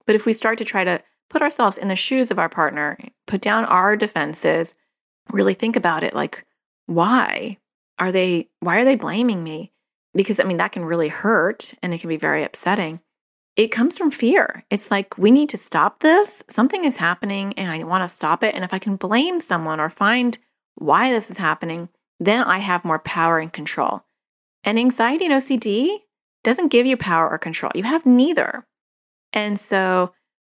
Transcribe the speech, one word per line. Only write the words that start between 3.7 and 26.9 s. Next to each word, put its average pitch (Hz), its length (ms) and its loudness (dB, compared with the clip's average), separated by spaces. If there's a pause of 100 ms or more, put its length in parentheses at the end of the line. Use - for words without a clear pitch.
defenses, 165 800 -2 (560)
really 196 240 2
think 226 200 -2
about 165 280 0
it, - 100 -4
like, - 320 -8 (400)
why 196 720 0 (400)
are 180 140 -2
they, 185 380 0 (100)
why 175 180 0
are 247 80 4
they 269 100 6
blaming 196 480 -2
me? 156 280 -12 (420)
Because, 196 260 0
I - 40 4
mean, 180 140 -2
that 185 160 -2
can 175 120 -8
really 165 220 0
hurt 196 720 0
and 180 120 -4
it 165 80 -8
can 170 80 -8
be 160 80 -4
very 151 260 -2
upsetting. 175 560 -4 (560)
It 226 140 4
comes 233 280 0
from 320 140 0
fear. - 580 0
It's - 220 -2
like, 196 260 -4
we 202 140 6
need 294 180 6
to 214 80 -4
stop - 440 0
this. 359 460 4
Something 339 380 0
is 254 120 0
happening 196 560 -4
and 190 180 -6
I 160 120 -6
wanna 180 240 -2
stop 170 360 -2
it. 214 100 2
And 185 100 -6
if 180 100 -8
I 190 60 -2
can 196 180 -4
blame 277 420 0
someone 160 400 -4
or 156 100 0
find 233 480 0 (380)
why 190 360 2
this 220 200 -2
is 180 60 -10
happening, 165 520 -4 (300)
then 214 240 2
I 185 160 0
have 180 260 -2
more 160 140 0
power 165 400 0
and 160 120 -8
control. - 520 -4 (600)
And 214 140 0
anxiety 247 480 2
and 302 80 2
O 269 60 4
C 269 180 -2
D 240 460 -2 (400)
doesn't 285 240 2
give 247 180 4
you 262 120 2